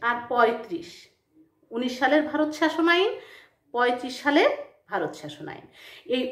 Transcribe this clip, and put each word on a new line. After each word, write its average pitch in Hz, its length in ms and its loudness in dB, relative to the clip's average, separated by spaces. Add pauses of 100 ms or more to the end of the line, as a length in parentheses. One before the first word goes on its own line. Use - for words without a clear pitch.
আর 240 80 0 (140)
পঁয়ত্রিশ, 233 580 0 (840)
উনিশ 247 280 -4
সালের 277 300 4
ভারত 302 300 0
শাসন 320 340 2
আইন, 381 180 2 (600)
পঁয়ত্রিশ 247 500 0
সালের 330 280 6 (360)
ভারত 160 340 -4
শাসন - 320 -14
আইন, - 120 -18 (500)
এই 254 160 0